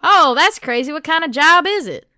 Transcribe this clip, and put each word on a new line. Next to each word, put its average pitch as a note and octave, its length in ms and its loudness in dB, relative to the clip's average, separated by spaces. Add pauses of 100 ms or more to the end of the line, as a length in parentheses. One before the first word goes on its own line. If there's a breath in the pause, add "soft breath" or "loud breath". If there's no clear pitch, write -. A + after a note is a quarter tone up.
Oh, D#4+ 320 2
that's E4+ 240 0
crazy. B3+ 340 -6
What D4+ 120 -10
kind D#4+ 200 -2
of D#4 60 -4
job D#4 360 2
is G4 200 -4
it? D#3+ 200 -12 (100)